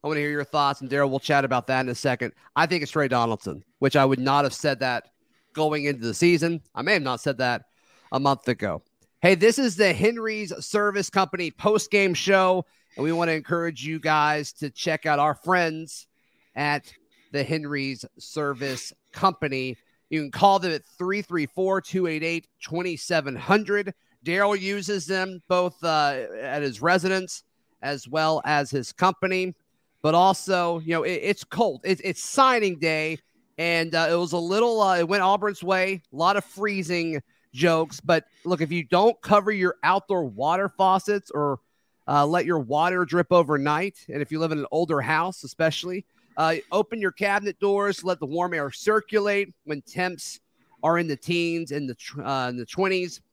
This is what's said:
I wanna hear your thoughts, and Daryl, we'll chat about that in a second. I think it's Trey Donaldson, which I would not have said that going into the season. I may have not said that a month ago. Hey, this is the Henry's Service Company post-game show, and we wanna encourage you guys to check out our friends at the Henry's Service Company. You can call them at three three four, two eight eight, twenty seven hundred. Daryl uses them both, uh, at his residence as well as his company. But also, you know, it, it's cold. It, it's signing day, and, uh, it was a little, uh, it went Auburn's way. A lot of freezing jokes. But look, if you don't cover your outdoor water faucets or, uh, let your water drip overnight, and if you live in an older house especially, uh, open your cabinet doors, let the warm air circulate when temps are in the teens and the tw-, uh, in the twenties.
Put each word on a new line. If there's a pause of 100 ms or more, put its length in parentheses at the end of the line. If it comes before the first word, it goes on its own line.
I
wanna
hear
your
thoughts,
and
Daryl,
we'll
chat
about
that
in
a
second. (200)
I
think
it's
Trey
Donaldson, (140)
which
I
would
not
have
said
that (460)
going
into
the
season. (140)
I
may
have
not
said
that (480)
a
month
ago. (400)
Hey,
this
is
the
Henry's (100)
Service
Company
post-game
show, (320)
and
we
wanna
encourage
you
guys
to
check
out
our
friends (480)
at (400)
the
Henry's (140)
Service (180)
Company. (340)
You
can
call
them
at (120)
three
three
four,
two
eight
eight, (160)
twenty
seven
hundred. (300)
Daryl
uses
them
both,
uh, (160)
at
his
residence (400)
as
well
as
his
company. (460)
But
also,
you
know,
it,
it's
cold.
It,
it's
signing
day, (400)
and,
uh,
it
was
a
little,
uh,
it
went
Auburn's
way. (100)
A
lot
of
freezing (300)
jokes.
But (220)
look,
if
you
don't
cover
your
outdoor
water
faucets
or, (480)
uh,
let
your
water
drip
overnight,
and
if
you
live
in
an
older
house
especially, (320)
uh, (160)
open
your
cabinet
doors,
let
the
warm
air
circulate (120)
when
temps (420)
are
in
the
teens
and
the
tw-,
uh,
in
the
twenties. (120)